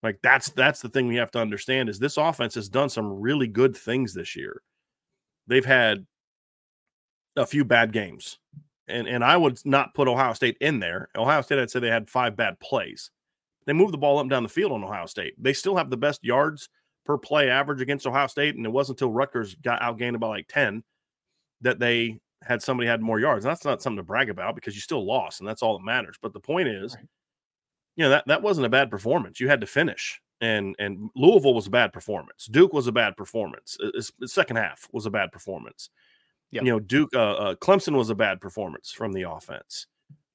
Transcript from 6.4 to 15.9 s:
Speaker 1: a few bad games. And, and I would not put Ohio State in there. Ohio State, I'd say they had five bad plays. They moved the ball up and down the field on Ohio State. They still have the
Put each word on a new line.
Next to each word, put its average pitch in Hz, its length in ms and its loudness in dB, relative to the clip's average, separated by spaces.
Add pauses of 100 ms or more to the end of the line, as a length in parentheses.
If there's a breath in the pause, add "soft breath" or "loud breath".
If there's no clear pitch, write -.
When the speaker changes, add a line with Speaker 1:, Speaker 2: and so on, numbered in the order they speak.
Speaker 1:
a 135 120 2
few 147 180 0
bad 113 260 4
games. 101 480 -6 (480)
And, 127 220 -6
and 120 160 0
I 147 100 8
would 151 300 2
not 139 280 2
put 139 140 2
Ohio 123 260 2
State 120 280 0
in 143 180 0
there. 87 380 -6
Ohio 139 240 2
State, 139 180 0
I'd 123 120 -2
say 127 100 -2
they 117 80 -2
had 113 200 0
five 120 280 0
bad 104 240 -2
plays. - 500 -6 (540)
They 143 80 -2
moved 180 200 4
the 156 40 -6
ball 143 220 4
up - 20 0
and 131 80 -4
down 131 140 2
the 107 60 -6
field 185 220 -2
on 107 140 -6
Ohio 95 220 -8
State. 85 300 -10
They 131 160 0
still 190 220 -2
have 156 140 -2
the 127 80 -4